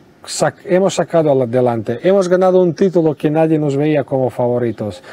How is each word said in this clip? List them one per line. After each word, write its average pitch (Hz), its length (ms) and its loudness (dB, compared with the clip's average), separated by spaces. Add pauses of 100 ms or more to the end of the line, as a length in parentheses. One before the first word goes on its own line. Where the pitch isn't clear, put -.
(240)
sac-, - 420 -4
hemos 185 280 2
sacado 160 380 0
adelante. 120 680 0
Hemos 185 260 2
ganado 185 340 4
un 170 120 0
título 165 420 0
que 156 140 -2
nadie 160 280 0
nos 147 180 -2
veía 147 280 0
como 131 260 -2
favoritos. 120 720 -4 (100)